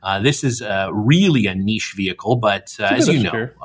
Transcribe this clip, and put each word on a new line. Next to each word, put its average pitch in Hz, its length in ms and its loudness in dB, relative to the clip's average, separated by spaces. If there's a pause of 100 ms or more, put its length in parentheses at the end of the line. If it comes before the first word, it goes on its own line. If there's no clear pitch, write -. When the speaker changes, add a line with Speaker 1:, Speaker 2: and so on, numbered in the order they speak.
Speaker 1:
Uh, 98 160 -2
this 143 240 0
is, 123 180 -2
uh, 98 300 -2
really 131 540 4
a 92 100 -2
niche 104 400 -4
vehicle, 98 400 -2
but, 104 460 -2
uh, 101 100 0
Speaker 2:
It's - 0 -
a - 40 2
Speaker 1:
as 302 100 2
Speaker 2:
bit 160 100 4
Speaker 1:
you 123 80 2
know, 92 60 0
Speaker 2:
obscure. 113 360 -6